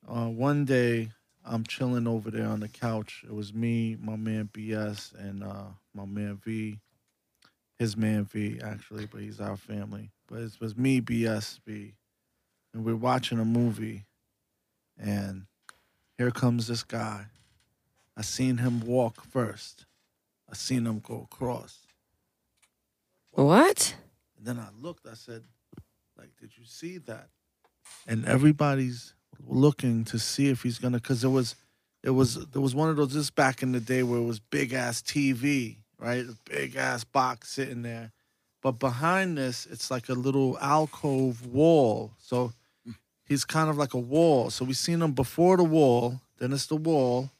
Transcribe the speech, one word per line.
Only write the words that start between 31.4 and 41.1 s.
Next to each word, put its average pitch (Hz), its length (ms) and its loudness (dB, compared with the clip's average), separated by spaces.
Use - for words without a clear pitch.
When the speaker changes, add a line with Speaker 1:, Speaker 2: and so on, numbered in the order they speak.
Speaker 1:
it 131 80 -2
was, 127 380 4
there 147 120 -4
was 135 140 0
one 156 140 2
of 156 80 2
those, 143 180 0
this 147 160 -2
back 135 320 2
in 127 80 0
the 127 100 0
day 127 220 0
where 120 160 0
it 117 60 0
was 117 160 -4
big 139 320 -2
ass 123 280 -4
T 143 300 0
V, 123 480 -2
right? 123 300 -2
A 120 60 -14
big 139 240 -6
ass 131 300 -2
box 127 460 0
sitting 127 320 -6
there. 113 280 -10
But 127 180 -2
behind 165 580 0
this, 127 320 -4
it's - 220 -8
like 123 160 -6
a 131 60 0
little 131 460 2
alcove 135 840 0